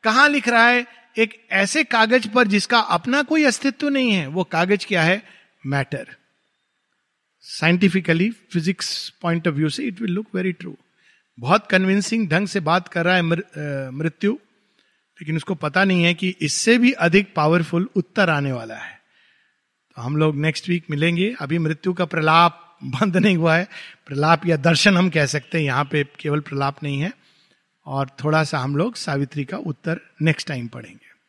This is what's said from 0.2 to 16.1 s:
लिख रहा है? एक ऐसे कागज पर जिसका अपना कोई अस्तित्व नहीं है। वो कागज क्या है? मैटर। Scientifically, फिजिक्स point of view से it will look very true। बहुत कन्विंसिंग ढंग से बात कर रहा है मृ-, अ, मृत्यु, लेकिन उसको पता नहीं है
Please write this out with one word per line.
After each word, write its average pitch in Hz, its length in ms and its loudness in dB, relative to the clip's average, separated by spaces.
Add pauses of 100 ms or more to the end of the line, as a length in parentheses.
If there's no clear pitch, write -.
लिख 285 180 0
रहा 233 200 4
है? 247 200 2 (300)
एक 220 340 -2
ऐसे 196 320 0
कागज 226 440 2
पर 226 200 2
जिसका 208 320 2
अपना 247 440 0
कोई 311 200 2
अस्तित्व 277 460 0
नहीं 262 220 0
है। 175 160 0
वो 170 160 -4
कागज 180 420 0
क्या 175 180 0
है? 185 200 0 (420)
मैटर। 135 500 -6 (1400)
Scientifically, 175 760 2 (200)
फिजिक्स - 600 -4 (120)
point 170 220 -2
of 151 100 -2
view 151 120 0
से 254 220 -6
it 180 60 -14
will 190 200 -4
look 214 180 -8
very 185 260 -2
true। 175 140 -14 (640)
बहुत 165 280 0
कन्विंसिंग 196 600 0
ढंग 185 180 0
से 196 120 -4
बात 175 280 -2
कर 170 180 -4
रहा 180 100 2
है 180 60 2
मृ-, 165 360 -2
अ, 143 340 -8
मृत्यु, 156 420 -2 (880)
लेकिन 156 140 -6
उसको 170 200 -4
पता 156 280 0
नहीं 185 200 4
है 170 100 4